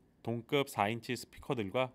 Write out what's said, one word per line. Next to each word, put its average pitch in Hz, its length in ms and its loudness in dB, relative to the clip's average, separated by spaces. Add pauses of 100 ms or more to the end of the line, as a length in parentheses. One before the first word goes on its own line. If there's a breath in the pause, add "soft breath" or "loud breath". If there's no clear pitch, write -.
(240)
동급 127 460 0
사 101 180 2
인치 117 280 -2
스피커들과 123 800 -2